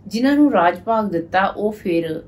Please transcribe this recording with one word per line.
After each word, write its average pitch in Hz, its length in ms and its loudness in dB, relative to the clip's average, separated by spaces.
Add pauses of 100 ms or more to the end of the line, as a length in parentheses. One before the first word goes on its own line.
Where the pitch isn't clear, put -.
ਜਿਨ੍ਹਾਂ 262 300 0
ਨੂੰ 294 160 4
ਰਾਜ 180 280 2
ਭਾਗ 220 300 -2
ਦਿੱਤਾ, 170 360 -2
ਉਹ 208 260 -4
ਫਿਰ 165 560 -4